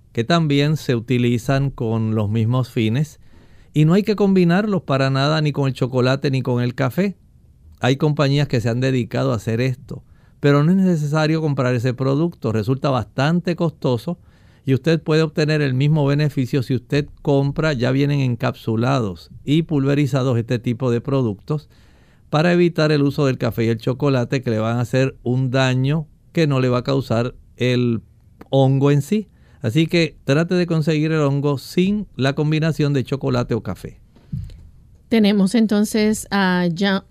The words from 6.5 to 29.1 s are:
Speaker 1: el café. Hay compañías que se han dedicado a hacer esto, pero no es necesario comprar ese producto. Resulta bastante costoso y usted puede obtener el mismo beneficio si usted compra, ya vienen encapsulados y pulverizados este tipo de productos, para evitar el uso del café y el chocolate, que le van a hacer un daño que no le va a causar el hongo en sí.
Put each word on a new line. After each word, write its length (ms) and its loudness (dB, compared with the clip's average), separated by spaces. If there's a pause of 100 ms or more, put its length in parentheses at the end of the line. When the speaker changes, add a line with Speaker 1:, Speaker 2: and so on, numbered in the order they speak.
Speaker 1:
el 120 -2
café. 440 -2 (600)
Hay 160 2
compañías 520 0
que 140 0
se 80 -2
han 100 -2
dedicado 520 -2
a 40 -2
hacer 240 -4
esto, 440 -6 (360)
pero 240 4
no 60 4
es 80 4
necesario 640 0
comprar 320 0
ese 180 0
producto. 600 -2
Resulta 360 -2
bastante 680 -2
costoso 600 -4 (480)
y 60 0
usted 300 0
puede 180 2
obtener 400 0
el 140 0
mismo 320 2
beneficio 560 0
si 120 -4
usted 320 -2 (140)
compra, 540 0
ya 160 0
vienen 300 0
encapsulados 1080 -2 (140)
y 180 2
pulverizados 760 0
este 200 -2
tipo 320 -4
de 120 -2
productos, 640 -4 (640)
para 240 2
evitar 360 2
el 120 2
uso 240 0
del 100 0
café 300 -2
y 20 2
el 80 0
chocolate, 640 -2
que 100 -4
le 80 0
van 200 -2
a 20 -2
hacer 420 -2
un 280 -2
daño 580 0 (240)
que 140 2
no 140 2
le 100 2
va 80 2
a 60 -2
causar 500 -2 (220)
el 440 0 (480)
hongo 420 4
en 120 4
sí. 260 -4 (320)